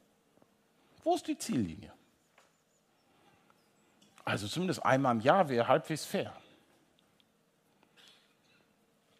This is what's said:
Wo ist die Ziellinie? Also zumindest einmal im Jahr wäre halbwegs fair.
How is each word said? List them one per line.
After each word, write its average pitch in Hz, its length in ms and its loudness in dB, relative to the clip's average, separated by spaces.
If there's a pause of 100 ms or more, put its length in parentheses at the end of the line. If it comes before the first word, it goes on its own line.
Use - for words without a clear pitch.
(1040)
Wo 330 100 2
ist - 120 -6
die 302 100 -4
Ziellinie? 107 560 -6 (2250)
Also 104 240 -2
zumindest 170 340 -2
einmal 131 320 4
im 113 60 0
Jahr 151 300 4
wäre 117 180 0
halbwegs 151 380 0
fair. 147 280 -6 (2750)